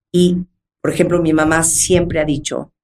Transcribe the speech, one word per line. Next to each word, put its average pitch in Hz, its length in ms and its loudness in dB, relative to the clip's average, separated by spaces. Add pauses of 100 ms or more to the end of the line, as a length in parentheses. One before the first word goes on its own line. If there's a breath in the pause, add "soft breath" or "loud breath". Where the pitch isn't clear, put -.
(120)
Y, 180 340 2 (360)
por 156 100 -2
ejemplo, 170 300 0
mi 160 120 0
mamá 156 300 2
siempre 170 560 0
ha 151 60 -2
dicho - 480 -6 (100)